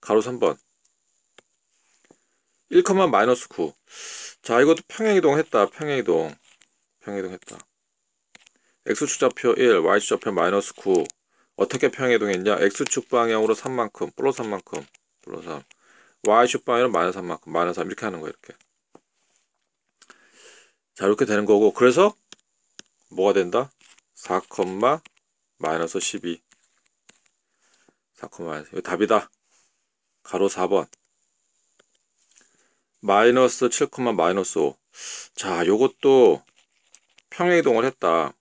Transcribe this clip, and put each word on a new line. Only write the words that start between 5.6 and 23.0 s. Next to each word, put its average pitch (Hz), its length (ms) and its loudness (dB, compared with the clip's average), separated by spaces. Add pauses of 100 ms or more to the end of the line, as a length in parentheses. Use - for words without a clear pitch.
평행이동. 90 640 -2 (680)
평행이동 98 320 -10
했다. - 260 -20 (1300)
X축 - 320 -4
좌표 123 400 0
일, 120 220 4
Y축 90 280 2
좌표 - 240 -4
마이너스 92 400 0
구. 90 320 0 (520)
어떻게 123 340 -2
평행이동했냐? 104 680 0
X축 110 500 -2
방향으로 113 420 0
삼만큼, 117 640 -6
플러스 135 220 -2
삼만큼, 101 480 -10 (340)
플러스 - 280 -16
삼. 78 140 -12 (600)
Y축 120 400 2
방향으로 123 260 0
마이너스 90 260 -2
삼만큼, 87 360 -12
마이너스 85 240 -2
삼. 85 120 -6
이렇게 90 180 -10
하는 90 140 -8
거야, 78 100 -12
이렇게. - 240 -20 (2500)
자, - 100 -8
이렇게 104 220 2
되는 104 180 -2
거고. 104 300 4
그래서 131 420 4 (920)